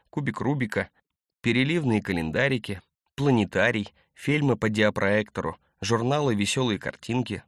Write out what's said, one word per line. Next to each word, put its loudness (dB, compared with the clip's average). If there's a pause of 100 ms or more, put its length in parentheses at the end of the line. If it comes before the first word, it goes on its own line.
(100)
Кубик -6
Рубика, -2 (520)
переливные 0
календарики, -2 (360)
планетарий, 2 (220)
фильмы 0
по 0
диапроектору, 0 (220)
журналы 0
«Весёлые 0
картинки», -6